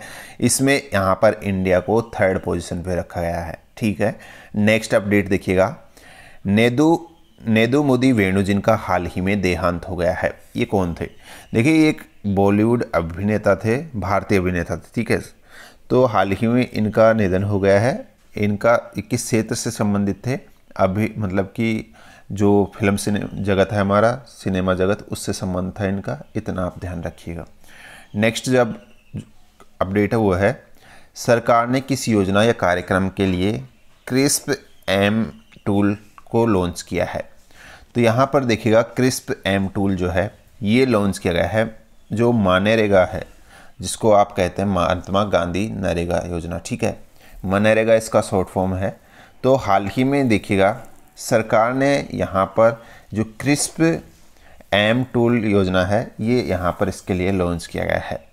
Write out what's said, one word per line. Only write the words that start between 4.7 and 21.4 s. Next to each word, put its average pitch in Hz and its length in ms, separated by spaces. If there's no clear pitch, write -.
अपडेट 101 360
देखिएगा, 95 460
नेदु, 123 540
नेदु 117 360
मोदी 131 280
वेणु 98 300
जिनका 101 340
हाल 90 300
ही 87 160
में 98 200
देहांत 87 480
हो 90 60
गया 85 180
है, - 200
ये 117 100
कौन 92 360
थे? - 80
देखिए, 120 200
ये 156 160
एक - 120
बॉलीवुड 101 580
अभिनेता 95 600
थे, 110 220
भारतीय 98 420
अभिनेता 90 400
थे, - 180
ठीक 113 160
है। 113 100
तो 127 160
हाल 101 260
ही 98 160
में 120 240
इनका 110 420
निधन 104 300
हो 101 160
गया 98 200
है। 160 280
इनका 104 380
किस 117 140
क्षेत्र 110 320
से 117 160
संबंधित 101 560
थे? 123 100
अभी 98 400
मतलब 98 280